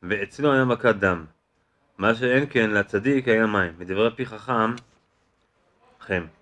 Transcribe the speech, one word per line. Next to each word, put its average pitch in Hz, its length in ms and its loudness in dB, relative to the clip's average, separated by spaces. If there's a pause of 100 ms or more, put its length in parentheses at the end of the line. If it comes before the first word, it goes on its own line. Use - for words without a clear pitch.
ואצלו 101 500 -2
היה 131 120 4
מכת 120 300 2
דם. 92 300 0 (720)
מה 104 180 2
שאין 127 340 2
כן 110 220 2
לצדיק 110 560 0
היה 113 180 4
מים. 98 320 -2
מדברי 98 380 -2
פי 127 100 -8
חכם, 113 500 -4 (1200)
חם. 90 260 -6 (160)